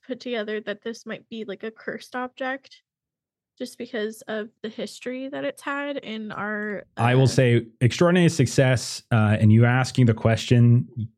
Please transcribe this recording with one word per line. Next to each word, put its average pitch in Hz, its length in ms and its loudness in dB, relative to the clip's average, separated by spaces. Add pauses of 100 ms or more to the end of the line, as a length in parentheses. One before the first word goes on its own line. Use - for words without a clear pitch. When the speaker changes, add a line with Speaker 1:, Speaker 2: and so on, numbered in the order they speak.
Speaker 1:
put 254 140 -10
together 214 420 -8
that 202 220 -10
this 233 220 -12
might - 240 -14
be, 220 160 -12
like, 196 180 -14
a 220 80 -10
cursed - 440 -14
object 262 680 -10 (760)
just 247 200 -12
because 220 500 -10
of 220 220 -8 (140)
the 220 60 -10
history 254 600 -12
that 277 140 -10
it's - 180 -8
had 285 360 -8
in 220 340 -12
our, 208 520 -8 (140)
Speaker 2:
I 117 160 0
will 131 100 4
Speaker 1:
uh, 131 40 6
Speaker 2:
say 120 400 2 (120)
extraordinary 170 500 4
success, 131 840 0
uh, 107 280 4
and 107 120 6
you 113 140 8
asking 127 420 2
the 110 80 4
question, 120 800 4
y-, 110 100 -8 (120)